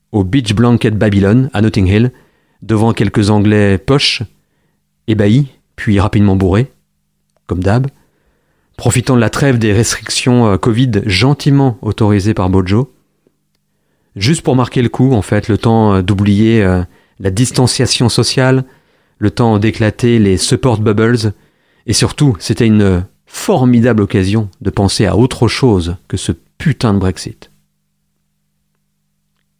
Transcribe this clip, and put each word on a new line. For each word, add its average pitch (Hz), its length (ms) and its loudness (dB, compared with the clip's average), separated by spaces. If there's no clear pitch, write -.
au 104 120 0
Beach 110 300 -2
Blanket 117 420 2
Babylon, 104 580 2
à 104 80 0
Notting 107 260 0
Hill, 110 240 2
devant 110 320 0
quelques 107 380 0
Anglais 104 480 2
poches, - 420 -2
ébahis, 107 400 2
puis 101 240 -2
rapidement 101 360 2
bourrés, 98 360 0
comme 90 160 -6
d'hab, 120 240 0
profitant 123 380 -2
de 120 60 2
la 107 100 0
trêve 135 260 0
des 110 160 0
restrictions, 120 720 0
euh, 98 120 2
covid 117 500 0
gentiment 135 760 0
autorisées 104 540 0
par 95 160 -2
Bojo, 98 420 0
juste 113 280 -2
pour 131 120 0
marquer 127 280 0
le 117 60 0
coup, 131 240 0
en 101 100 0
fait, 104 240 -4
le 101 100 0
temps, 113 380 2
euh, 95 80 2
d'oublier, 104 580 2
euh, 92 220 0
la 95 120 -4
distanciation 123 760 0
sociale, 131 580 0
le 104 140 -2
temps 113 260 0
d'éclater 113 640 0
les 98 180 2
support 120 420 -2
bubbles, 110 540 0
et 110 60 -4
surtout, 123 440 0
c'était - 300 -2
une 98 360 2
formidable 123 800 0
occasion 101 440 -2
de 98 80 -4
penser 101 380 0
à 90 100 0
autre 120 300 0
chose 90 480 0
que 98 100 -6
ce - 140 -6
putain 120 340 0
de 101 60 2
Brexit. - 500 -8